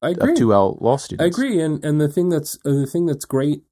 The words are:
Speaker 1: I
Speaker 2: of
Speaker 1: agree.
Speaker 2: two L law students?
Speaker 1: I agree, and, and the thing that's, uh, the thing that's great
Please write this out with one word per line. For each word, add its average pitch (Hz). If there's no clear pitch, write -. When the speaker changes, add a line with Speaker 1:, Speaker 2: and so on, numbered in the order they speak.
Speaker 1:
I 147
Speaker 2:
of 175
Speaker 1:
agree. 330
Speaker 2:
two 113
L 98
law 123
students? -
Speaker 1:
I 170
agree, 214
and, 156
and 151
the 147
thing 180
that's, 156
uh, 143
the 139
thing 170
that's 156
great 139